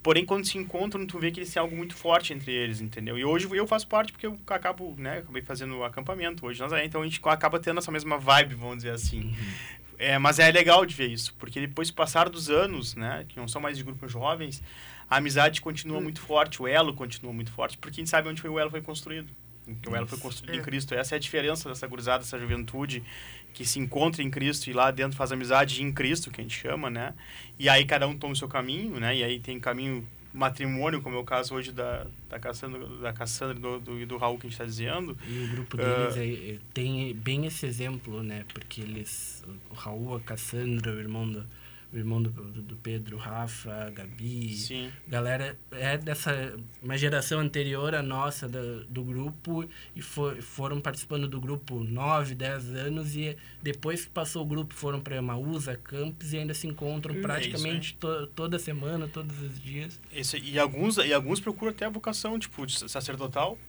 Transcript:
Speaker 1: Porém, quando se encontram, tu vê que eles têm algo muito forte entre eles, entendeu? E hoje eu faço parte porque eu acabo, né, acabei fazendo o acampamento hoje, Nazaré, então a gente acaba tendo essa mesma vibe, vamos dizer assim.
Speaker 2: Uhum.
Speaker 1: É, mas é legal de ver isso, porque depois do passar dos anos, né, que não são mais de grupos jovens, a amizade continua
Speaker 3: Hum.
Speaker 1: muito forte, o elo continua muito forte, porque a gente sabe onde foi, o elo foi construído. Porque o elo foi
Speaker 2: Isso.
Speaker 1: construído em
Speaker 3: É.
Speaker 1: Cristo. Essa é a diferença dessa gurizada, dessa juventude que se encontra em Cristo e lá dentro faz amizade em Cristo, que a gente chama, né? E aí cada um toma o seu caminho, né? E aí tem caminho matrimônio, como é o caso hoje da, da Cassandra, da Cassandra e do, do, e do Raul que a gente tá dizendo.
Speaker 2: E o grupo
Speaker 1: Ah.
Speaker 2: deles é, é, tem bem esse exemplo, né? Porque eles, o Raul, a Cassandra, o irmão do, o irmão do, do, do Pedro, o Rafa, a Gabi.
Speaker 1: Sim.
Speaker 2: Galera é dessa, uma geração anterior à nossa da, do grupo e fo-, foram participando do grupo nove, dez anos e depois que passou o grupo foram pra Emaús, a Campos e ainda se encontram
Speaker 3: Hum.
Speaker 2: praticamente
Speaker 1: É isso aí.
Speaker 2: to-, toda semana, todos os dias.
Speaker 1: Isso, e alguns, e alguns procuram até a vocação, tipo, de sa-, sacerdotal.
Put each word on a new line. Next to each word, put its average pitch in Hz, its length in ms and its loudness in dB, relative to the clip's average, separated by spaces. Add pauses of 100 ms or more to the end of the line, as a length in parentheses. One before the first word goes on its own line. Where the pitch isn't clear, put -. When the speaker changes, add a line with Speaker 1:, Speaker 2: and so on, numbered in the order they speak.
Speaker 1:
Porém, 160 220 8
quando 196 220 2
se 196 100 -2
encontram, 190 480 -2
tu 175 140 -8
vê 165 120 2
que 175 80 -6
eles 180 120 -8
têm - 80 2
algo 165 160 0
muito 175 180 -6
forte 170 380 6
entre 139 220 -6
eles, 117 260 0
entendeu? 110 380 -4
E 131 80 0
hoje 170 260 4
eu 202 160 2
faço 214 200 2
parte 214 260 2
porque - 120 -10
eu 214 220 -6
acabo, 180 500 -2
né, 139 200 -4
acabei 143 240 -6
fazendo 131 360 -6
o 123 60 -2
acampamento 170 640 -4
hoje, 120 160 -4
Nazaré, 151 240 0
então 156 160 -2
a - 20 -2
gente 160 220 -4
acaba 156 340 4
tendo 170 200 0
essa 170 120 -4
mesma 151 260 0
vibe, 139 380 8
vamos 120 220 -6
dizer 120 140 -6
assim. 117 320 0
Speaker 2:
Uhum. 110 120 -2 (640)
Speaker 1:
É, 139 180 6
mas 143 220 8
é 160 100 12
legal 175 360 12
de 165 100 -4
ver 135 120 2
isso, 117 300 -4
porque 123 220 -8
depois 143 300 -2
do - 60 -10
passar 165 340 6
dos 165 200 -6
anos, 151 460 4
né, 113 320 -4
que - 100 -18
não 117 120 -6
são 147 120 -4
mais 143 160 0
de 135 60 -6
grupos 131 260 -10
jovens, 139 540 -2 (460)
a 135 80 6
amizade 147 420 6
continua 156 380 -4
Speaker 3:
Hum. 151 60 -2
Speaker 1:
muito 156 180 -6
forte, 151 400 4
o 127 60 0
elo 147 260 6
continua 123 400 -8
muito 117 180 -6
forte, - 260 -4
porque 143 220 -12
a - 20 -6
gente 160 80 -4
sabe 160 200 6
onde 160 100 -6
foi, 160 100 -6
o 156 80 -2
elo 156 140 2
foi 160 100 -6
construído. 156 460 -8 (380)
Porque 117 240 -10
o 117 80 -2
elo 120 100 -2
foi 131 100 -6
Speaker 2:
Isso. 135 80 -10
Speaker 1:
construído 127 300 -8
em - 40 -2
Speaker 3:
É. - 40 -6
Speaker 1:
Cristo. 135 320 -4
Essa 135 200 0
é - 20 2
a - 20 2
diferença 151 480 0
dessa 131 180 -6
gurizada, 127 380 2
dessa 123 160 -6
juventude 120 640 -2 (500)
que 123 120 -8
se 139 140 0
encontra 151 440 2
em 135 60 0
Cristo 143 400 0
e 123 40 -4
lá 127 180 8
dentro 135 260 0
faz 131 120 0
amizade 131 540 4
em 139 80 0
Cristo, 139 400 0
que - 80 -12
a 113 40 -6
gente 117 140 -6
chama, 143 320 -2
né? 120 240 -4 (460)
E 135 80 4
aí 135 160 10
cada 139 240 4
um 147 100 -2
toma 143 140 -4
o 135 40 -2
seu 139 120 -2
caminho, 139 500 -2
né? 120 200 2
E 123 80 2
aí 123 160 0
tem 127 180 -8
caminho 123 480 -2 (260)
matrimônio, 135 680 0
como 127 160 -6
é - 20 -2
o 123 40 -6
caso 127 320 0
hoje 131 180 -6
da, 123 320 -4 (240)
da 120 100 -10
Cassandra, 127 480 -8 (140)
da 120 100 -4
Cassandra 120 460 -4
e - 20 -10
do, 123 200 -4
do, 120 200 -8
e 120 60 -6
do 123 120 -8
Raul 120 200 0
que 120 100 -12
a - 20 -10
gente 117 80 -10
tá 120 80 -6
dizendo. 131 520 -4 (100)
Speaker 2:
E 123 160 -4
o 120 60 -4
grupo 120 320 -6
Speaker 1:
Ah. - 20 2 (280)
Speaker 2:
deles 120 60 -2
é, 117 360 -4
é, 104 40 -10 (160)
tem 131 400 -2
bem 127 320 -2
esse 156 200 -6
exemplo, 123 580 -6
né? 104 300 -6
Porque - 260 -12
eles, - 640 -8 (260)
o 113 40 -16
Raul, 113 420 -6
a 117 60 -4
Cassandra, 113 720 -2
o 107 60 -6
irmão 110 300 -4
do, 107 160 -6 (480)
o 120 40 -6
irmão 113 240 0
do, 113 80 2
do, 110 320 -10
do 107 140 -12
Pedro, 110 400 -8
o 113 40 -8
Rafa, 113 520 -8
a 107 180 -8
Gabi. 110 680 -6
Speaker 1:
Sim. 127 340 -6 (160)
Speaker 2:
Galera 131 500 -2 (140)
é 135 260 0
dessa, 147 560 -2 (300)
uma 131 140 -4
geração 147 420 2
anterior 147 560 0
à 143 80 0
nossa 139 440 -2
da, 123 120 -6 (300)
do 123 160 -4
grupo 151 600 -4 (300)
e 175 60 -10
fo-, 143 400 -2
foram 139 400 -4
participando 143 480 -2
do 135 100 -6
grupo 131 460 -4
nove, 135 500 2
dez 131 400 -4
anos 147 400 -4
e 151 220 -4 (260)
depois 151 400 -2
que - 80 -14
passou 160 320 -4
o - 20 -2
grupo 151 280 -2
foram 139 260 -2
pra 139 160 -6
Emaús, 131 540 -2
a 123 80 -4
Campos 156 560 -6
e 156 40 -2
ainda 156 160 -2
se 160 140 -4
encontram 151 480 -4
Speaker 3:
Hum. 190 60 -2
Speaker 2:
praticamente 156 720 -2
Speaker 1:
É - 40 -18
isso 165 140 -4
aí. 151 140 -2
Speaker 2:
to-, - 100 -12
toda 170 240 -2
semana, 151 480 -4
todos 151 340 -8
os 139 160 -8
dias. 143 400 -8 (160)
Speaker 1:
Isso, 135 220 -4
e 143 240 -2
alguns, 156 380 4
e 147 160 6
alguns 143 260 4
procuram 214 320 -4
até 214 140 -4
a 220 40 -2
vocação, 220 480 -4
tipo, - 280 -6
de 135 120 -2
sa-, - 120 -6
sacerdotal. 139 680 -2 (120)